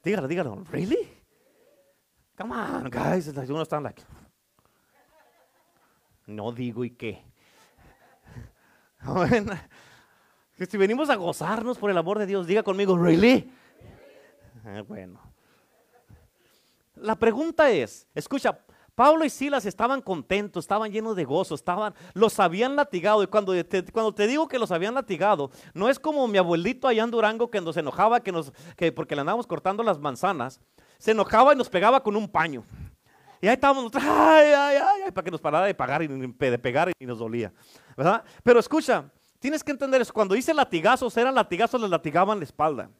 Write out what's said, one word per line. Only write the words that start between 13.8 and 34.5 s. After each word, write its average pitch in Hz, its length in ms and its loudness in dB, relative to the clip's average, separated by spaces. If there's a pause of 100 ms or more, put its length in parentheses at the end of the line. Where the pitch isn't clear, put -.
Ah, 104 240 -14
bueno. 95 320 -16 (1700)
La 220 200 -6
pregunta 277 560 2
es, 139 440 -2
escucha, 233 440 -4 (360)
Pablo 311 320 4
y - 20 0
Silas 269 380 -4
estaban 240 340 -2
contentos, 190 640 -6
estaban 214 260 -2
llenos 220 240 -6
de 175 120 -4
gozo, 160 280 -2
estaban, 190 400 -6 (200)
los 214 260 2
habían 202 340 2
latigado. 214 480 2
Y 190 40 2
cuando 196 260 0 (140)
te, 185 260 -2
cuando 220 220 -2
te 208 120 0
digo 294 220 0
que 262 100 -6
los 220 120 -2
habían 190 240 -2
latigado, 190 560 0 (240)
no 202 160 0
es 277 100 -2
como 294 260 0
mi 202 120 0
abuelito 180 500 0
allá 226 160 2
en 240 60 -4
Durango 226 400 0
que 208 100 -4
nos 165 160 -6
enojaba, 185 440 2
que 202 120 -8
nos, 160 180 -6 (240)
que 165 180 0
porque 156 220 -8
le 143 60 -4
andábamos 202 260 -4
cortando 185 360 -4
las 196 160 0
manzanas, 143 640 -4 (340)
se - 140 -2
enojaba 220 420 6
y 285 40 6
nos 247 120 -4
pegaba 226 340 4
con 208 140 -2
un 214 100 -2
paño. 160 380 -2 (800)
Y 180 60 2
ahí 226 40 4
estábamos 269 320 2
nosotros, 247 220 -4
"Ay, 311 400 8
ay, 285 360 4